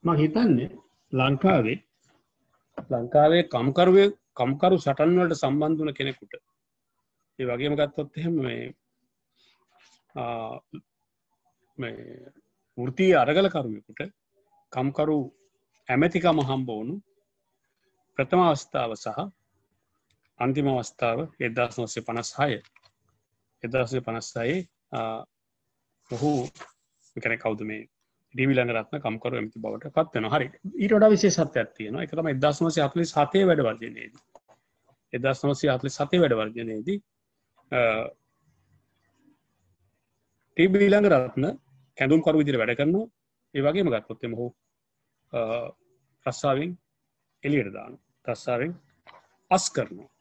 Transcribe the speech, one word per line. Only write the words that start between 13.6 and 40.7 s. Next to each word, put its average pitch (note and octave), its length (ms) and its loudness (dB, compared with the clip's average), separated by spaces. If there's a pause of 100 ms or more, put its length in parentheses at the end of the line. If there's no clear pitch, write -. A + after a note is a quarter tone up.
කම්කරු D3 460 0 (720)
ඇමතිකම D#3 500 4
හම්බ C3 280 -2
වුණු A#2 280 -6 (1200)
ප්‍රථම F3 240 2
අවස්ථාව C#3 520 0
සහ - 140 -10 (1300)
අන්තිම C3+ 280 0
අවස්ථාව B2 500 -2 (200)
එක්දහස් A#2+ 380 -4
නවසිය A2+ 280 -8
පනස් A#2 320 -6
හය. C#3 160 0 (1120)
එක්දහස් B2 200 -4
නවසිය B2 200 -6
පනස් A2+ 300 -8
හයේ, B2+ 260 -4 (300)
ආ, A2+ 300 -6 (880)
ඔහු, C3 220 -2 (840)
ඒ - 40 -10
කියන්නේ A#2 180 -4
කවුද G#2+ 240 -4
මේ G#2+ 200 -10 (540)
ටී C3 120 0
වී C3+ 80 4
ළඟරත්න A#2+ 460 -2
කම්කරු A#2 340 -6
ඇමති A2 240 -8
බවට A2 320 -10
පත් D#3+ 200 0
වෙනවා. A2 200 -2
හරි. C#3+ 160 0 (240)
ඊට G3+ 220 0
වඩා G#3+ 160 8
විශේෂත්වයක් E3+ 640 2
තියෙනවා. A2 300 -8
ඒක D#3+ 100 -8
තමයි D#3+ 200 -2
එක්දහස් C#3 280 2
නවසිය E3 240 2
හතළිස් E3 300 -2
හතේ D3+ 320 2
වැඩ D#3+ 160 4
වර්ජනයේදී. A2+ 600 -6 (920)
එක්දහස් C3 280 -2
නවසිය C#3+ 280 0
හතළිස් C3 280 -2
හතේ D#3 220 0
වැඩ C#3 160 6
වර්ජනයේදී, A2+ 600 -6 (760)
අ, B2+ 80 0 (2750)
ටී E3 120 6
වී G3+ 200 6